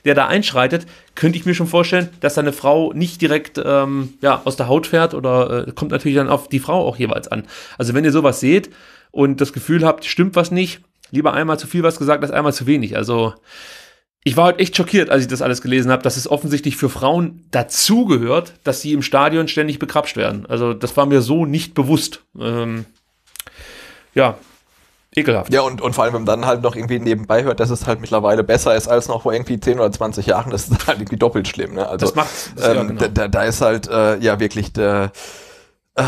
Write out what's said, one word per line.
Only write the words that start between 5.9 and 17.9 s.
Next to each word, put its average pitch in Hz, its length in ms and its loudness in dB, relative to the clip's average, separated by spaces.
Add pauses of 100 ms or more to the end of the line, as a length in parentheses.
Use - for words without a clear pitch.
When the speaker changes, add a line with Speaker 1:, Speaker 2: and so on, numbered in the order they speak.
Speaker 1:
natürlich 139 260 0
dann 135 120 2
auf 143 200 0
die 135 100 0
Frau 160 260 -2
auch 113 120 -4
jeweils 113 300 -4
an. 110 160 -6 (340)
Also 120 160 -2
wenn 143 100 2
ihr 156 80 4
sowas 143 280 2
seht 165 320 2 (400)
und 139 280 2
das 135 140 0
Gefühl 160 320 0
habt, 156 180 0
stimmt 185 320 0
was 175 160 0
nicht, 180 300 -2 (300)
lieber 143 220 2
einmal 156 260 0
zu - 80 -12
viel 175 160 -2
was 165 160 2
gesagt 143 240 2
als 143 80 -4
einmal 147 220 0
zu - 120 -8
wenig. 117 320 0
Also 113 360 0 (920)
ich 120 80 -2
war 165 100 6
heute 175 120 4
echt 185 180 0
schockiert, 180 360 2
als 139 100 4
ich 123 60 0
das 127 160 -4
alles 127 180 -2
gelesen 127 300 2
habe, 123 100 2
dass 127 160 -2
es 123 100 -8
offensichtlich 147 500 -2
für 139 120 0
Frauen 165 600 -2
dazugehört, 156 1040 2 (100)